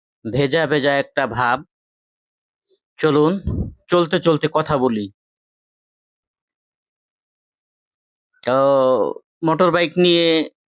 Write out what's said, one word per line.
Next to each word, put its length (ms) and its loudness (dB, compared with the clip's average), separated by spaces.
ভেজা 420 0
ভেজা 260 0
একটা 240 -4
ভাব। 320 -2
চলুন 340 2
চলতে 320 0
চলতে 320 0
কথা 220 -2
বলি। 220 -2
তো 160 0
মোটর 300 2
বাইক 240 0
নিয়ে 320 4